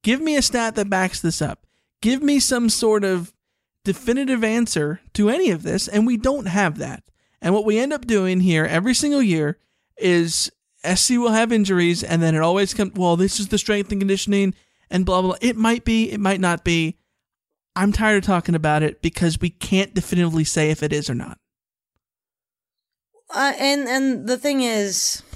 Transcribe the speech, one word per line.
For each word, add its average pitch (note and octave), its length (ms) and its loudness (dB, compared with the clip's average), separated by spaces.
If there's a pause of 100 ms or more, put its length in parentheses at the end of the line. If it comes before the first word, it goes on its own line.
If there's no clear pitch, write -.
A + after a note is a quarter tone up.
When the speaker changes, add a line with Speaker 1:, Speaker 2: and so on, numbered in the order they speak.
Speaker 1:
Give C4 180 2
me D#4 160 0
a C4 60 2
stat A3+ 320 -2
that G3+ 160 -4
backs F#3 300 -2
this E3 200 -2
up. - 260 -6 (340)
Give C4+ 220 0
me C#4+ 180 4
some A#3+ 280 0
sort G#3+ 360 2
of F#3 280 -2 (520)
definitive B3 580 -2
answer G#3+ 580 0 (140)
to G#3 140 2
any D#4 220 2
of D#3 120 -2
this, - 240 -4
and G#3 200 2
we B3 100 2
don't C4 300 -2
have F3+ 320 0
that. C#3 260 -10 (360)
And E3+ 140 2
what G#3+ 100 2
we G#3+ 140 2
end C#4 140 0
up B3+ 140 -6
doing F#3 340 2
here E3 240 4
every G3+ 300 0
single C#4+ 280 0
year D#3+ 360 0 (380)
is E3+ 540 0 (320)
S F3+ 200 0
C B3 160 2
will A#3+ 120 0
have A3+ 220 2
injuries, F3+ 500 2
and E3 180 0
then D#3+ 140 2
it D#3 60 0
always F#3 340 0
comes, G3+ 200 -2
"Well, F3 220 2
this F#3+ 220 0
is G3+ 100 -4
the G#3 100 0
strength G3+ 340 -2
and G3 80 -2
conditioning," G3 540 0 (360)
and F3+ 160 0
blah, F#3 140 0
blah, F#3 120 0
blah. A#3 160 -2
It A#3 80 0
might A3+ 280 0
be, A3+ 260 2
it G#3 100 -6
might F#3+ 200 0
not F3 240 -2
be. E3 340 -2 (760)
I'm G3+ 180 0
tired G#3+ 260 2
of F3+ 60 -2
talking F3+ 300 0
about D3+ 280 2
it D3+ 180 -2
because E3 400 -2
we F3 100 -2
can't - 440 -2
definitively F3 500 0
say D#3 260 0
if D#3 120 -2
it D3 100 -4
is D3 160 -4
or B2+ 60 -4
not. - 240 -10 (1900)
Speaker 2:
Uh, C4+ 260 0
and, C#4 300 0
and C4 400 -2
the B3+ 80 0
thing C#4 260 -2
is, G#3 600 -2 (140)